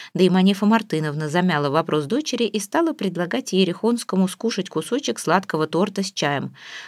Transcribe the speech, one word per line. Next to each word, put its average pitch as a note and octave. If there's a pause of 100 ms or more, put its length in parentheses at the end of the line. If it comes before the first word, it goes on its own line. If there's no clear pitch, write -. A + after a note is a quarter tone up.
(140)
да F#3
и F#3
Манефа F#3+
Мартыновна D#3
замяла D#3
вопрос D3+
дочери A#3+
и G#3+
стала D#4+
предлагать F#3+
Ерехонскому F#3+
скушать F#3+
кусочек D#3+
сладкого D#3+
торта G3
с F#3+
чаем. C3+ (320)